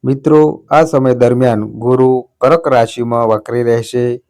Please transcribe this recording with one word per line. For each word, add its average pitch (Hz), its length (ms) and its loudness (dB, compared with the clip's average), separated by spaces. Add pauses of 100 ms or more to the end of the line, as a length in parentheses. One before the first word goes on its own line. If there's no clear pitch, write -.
મિત્રો, 151 640 0
આ 156 140 4
સમય 131 300 0
દરમિયાન 120 500 0
ગુરુ 127 640 0 (120)
કર્ક 156 280 0
રાશિમાં 117 600 0
વક્રી 113 340 -2
રહેશે. 120 680 -2